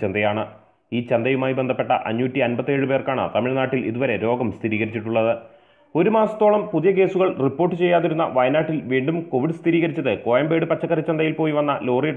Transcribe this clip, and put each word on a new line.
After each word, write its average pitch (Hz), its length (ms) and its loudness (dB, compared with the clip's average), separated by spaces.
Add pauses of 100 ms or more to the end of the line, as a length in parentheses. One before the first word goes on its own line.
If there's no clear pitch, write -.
ചന്തയാണ്. 104 420 0 (500)
ഈ 117 40 -2 (100)
ചന്തയുമായി 131 500 0
ബന്ധപ്പെട്ട 127 320 -2 (180)
അഞ്ഞൂറ്റി 123 360 -2
അൻപത്തേഴ് 131 440 0
പേർക്കാണ് 131 340 0 (120)
തമിഴ്നാട്ടിൽ 131 440 0 (100)
ഇതുവരെ 120 260 -2 (100)
രോഗം 120 320 0
സ്ഥിരീകരിച്ചിട്ടുള്ളത്. 113 760 -2 (640)
ഒരു 175 200 2
മാസത്തോളം 214 460 2 (120)
പുതിയ 165 240 2
കേസുകൾ 185 320 2 (160)
റിപ്പോർട്ട് 165 340 0
ചെയ്യാതിരുന്ന 170 460 2 (100)
വയനാട്ടിൽ 151 420 2 (140)
വീണ്ടും 135 260 0 (140)
കോവിഡ് 143 280 0
സ്ഥിരീകരിച്ചത് 165 520 0 (140)
കോയമ്പേട് 156 460 2
പച്ചക്കറി 160 360 -2
ചന്തയിൽ 156 320 0
പോയി 156 200 0
വന്ന 147 140 0 (140)
ലോറി 131 300 2